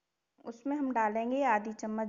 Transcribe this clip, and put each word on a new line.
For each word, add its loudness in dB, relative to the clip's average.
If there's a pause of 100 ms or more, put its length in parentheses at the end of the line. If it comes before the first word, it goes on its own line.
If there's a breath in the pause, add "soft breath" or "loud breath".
(440)
उसमें -6
हम 0
डालेंगे 2
आधी 2
चम्मच -4